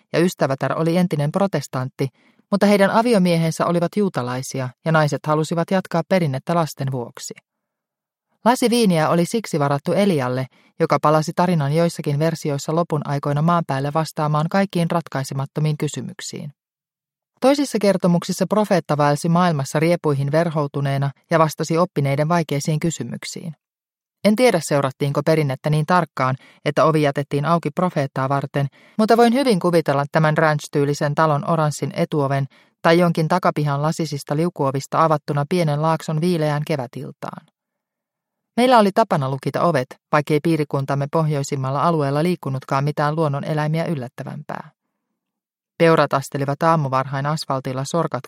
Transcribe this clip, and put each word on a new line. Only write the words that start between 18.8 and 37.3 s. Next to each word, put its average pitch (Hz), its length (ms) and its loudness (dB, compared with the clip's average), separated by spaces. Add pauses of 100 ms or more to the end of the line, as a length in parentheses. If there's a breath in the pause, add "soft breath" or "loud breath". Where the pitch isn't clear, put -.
vaelsi 147 320 2
maailmassa 165 520 0
riepuihin 151 520 0
verhoutuneena 143 800 -2 (200)
ja 165 80 2
vastasi 160 400 0
oppineiden 151 500 0
vaikeisiin 156 520 0
kysymyksiin. 156 760 -8 (680)
En 208 120 4
tiedä, 226 260 4
seurattiinko 139 600 0
perinnettä 151 480 0
niin 151 160 2
tarkkaan, 139 500 0 (280 soft breath)
että 147 200 2
ovi 156 180 4
jätettiin 143 420 -2
auki 160 260 0
profeettaa 139 580 -2
varten, 139 380 -2 (320 soft breath)
mutta 220 180 4
voin 233 180 6
hyvin 247 260 2
kuvitella 156 520 2
tämän 156 260 2
ranch-tyylisen 147 760 0
talon 156 360 0
oranssin 151 440 -2
etuoven 139 520 -2 (360 soft breath)
tai 170 160 6
jonkin 165 300 2
takapihan 151 540 0
lasisista 147 540 -4
liukuovista 143 680 -2
avattuna 147 440 0
pienen 156 340 0
laakson 160 380 -2
viileään 151 460 0
kevätiltaan. 139 800 -8 (1080)